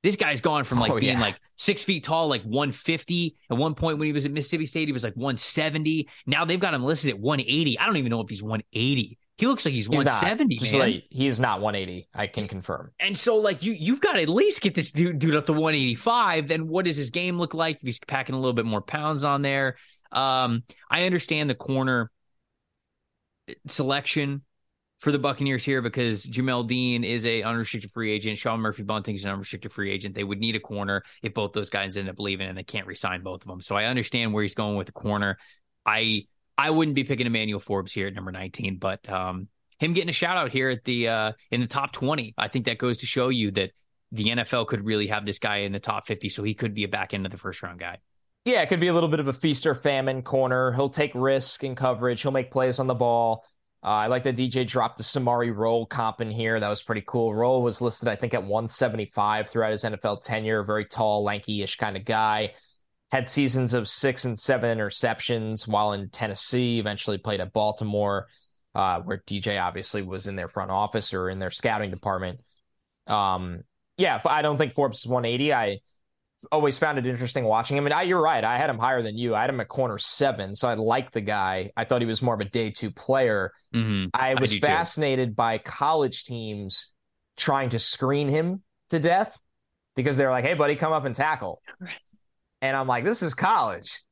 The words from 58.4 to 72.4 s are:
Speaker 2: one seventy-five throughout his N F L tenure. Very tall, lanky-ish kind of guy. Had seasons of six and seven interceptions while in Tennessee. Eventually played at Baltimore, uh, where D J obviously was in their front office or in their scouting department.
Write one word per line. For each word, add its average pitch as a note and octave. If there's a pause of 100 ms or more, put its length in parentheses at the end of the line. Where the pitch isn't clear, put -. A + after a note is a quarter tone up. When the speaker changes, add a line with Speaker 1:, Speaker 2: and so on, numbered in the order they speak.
Speaker 2:
one G#2+
seventy-five G#2+
throughout A2
his G#2+
N A2
F G2+
L G#2
tenure. A2
Very G#2+
tall, G#2
lanky-ish G2+
kind G#2
of G#2
guy. G#2+ (580)
Had C3
seasons B2+
of A2+
six -
and A#2
seven A#2+
interceptions A2
while G#2
in G2
Tennessee. A#2
Eventually G#2
played G2+
at F#2+
Baltimore, G#2 (480)
uh, F#2
where F#2
D G2+
J G2+
obviously F#2
was F#2+
in G2
their F2
front F#2+
office G#2
or F#2
in F#2+
their F#2
scouting G#2+
department. F#2 (680)